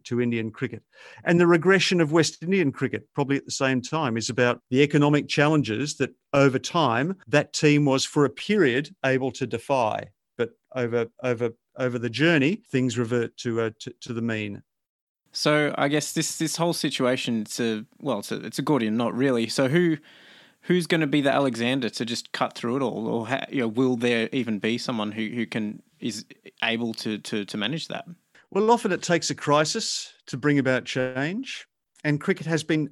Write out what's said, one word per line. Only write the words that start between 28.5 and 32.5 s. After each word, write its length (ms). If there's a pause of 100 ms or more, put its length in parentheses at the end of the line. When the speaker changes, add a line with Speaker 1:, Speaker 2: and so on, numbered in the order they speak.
Speaker 1:
Well, 180
often 220
it 100
takes 280
a 40
crisis 800 (140)
to 100
bring 240
about 240
change, 840 (380)
and 160
cricket 260
has 160